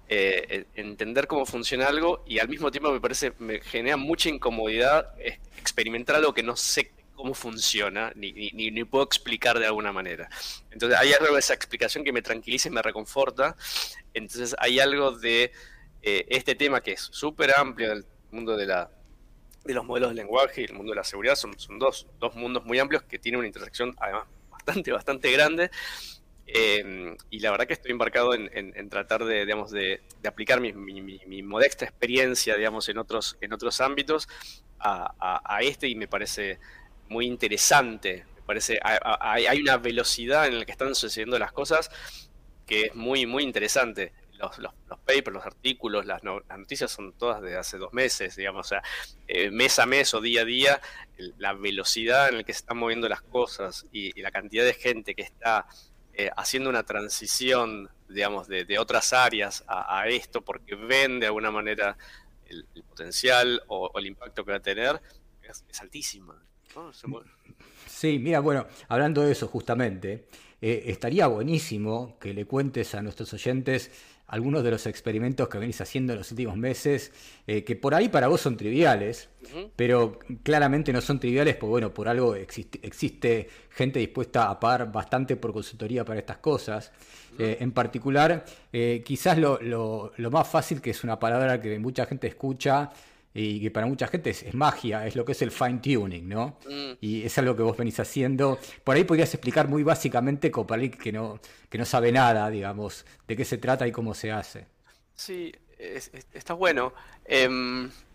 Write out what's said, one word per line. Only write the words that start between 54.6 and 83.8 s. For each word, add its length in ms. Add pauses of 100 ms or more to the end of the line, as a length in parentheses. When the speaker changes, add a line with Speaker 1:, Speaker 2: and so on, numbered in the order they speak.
Speaker 1:
de 80
gente 420
que 80
está, 440 (480)
eh, 220
haciendo 340
una 140
transición, 1040 (180)
digamos, 400
de, 160
de 140
otras 340
áreas 540
a, 340
a 80
esto, 340
porque 320
ven 460
de 60
alguna 240
manera 480 (480)
el, 280
el 80
potencial 840
o, 260
o 60
el 80
impacto 380
que 80
va 40
a 60
tener, 400 (400)
es, 260
es 140
altísima, 600 (320)
¿no? 200
Se 120
mueve. 220 (580)
Speaker 2:
Sí, 320
mira, 220
bueno, 260 (220)
hablando 340
de 100
eso 160
justamente, 800 (340)
eh, 240
estaría 400
buenísimo 920
que 140
le 140
cuentes 480
a 80
nuestros 320
oyentes 560 (420)
algunos 300
de 80
los 160
experimentos 640
que 100
venís 220
haciendo 320
en 80
los 100
últimos 260
meses, 540 (380)
eh, 160
que 100
por 220
ahí 120
para 200
vos 120
son 160
triviales, 720 (140)
Speaker 1:
Ujú. 320
Speaker 2:
pero 460 (240)
claramente 480
no 80
son 180
triviales 380
porque, 140
bueno, 220
por 160
algo 280
existe, 500
existe 640 (220)
gente 280